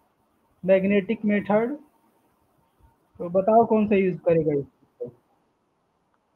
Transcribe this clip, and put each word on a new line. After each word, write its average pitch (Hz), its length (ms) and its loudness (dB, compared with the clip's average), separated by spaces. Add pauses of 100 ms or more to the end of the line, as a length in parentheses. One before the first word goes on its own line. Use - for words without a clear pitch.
(640)
magnetic 196 600 0
method। 208 520 0 (1400)
तो 180 100 -8
बताओ 214 360 2
कौन 220 220 0
सा 208 80 0
यूज़ 185 220 0
करेगा 160 360 0
इसमें? - 560 -10 (1300)